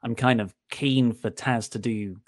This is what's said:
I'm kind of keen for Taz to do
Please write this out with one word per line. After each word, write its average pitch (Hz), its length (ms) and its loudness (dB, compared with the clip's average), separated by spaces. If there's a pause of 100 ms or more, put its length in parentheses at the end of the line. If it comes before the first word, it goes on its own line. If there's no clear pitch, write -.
I'm 117 120 -4
kind 127 260 4
of 98 120 -6 (160)
keen 131 440 2
for 110 180 -4
Taz 117 400 -2
to 113 80 -8
do 104 380 -6 (100)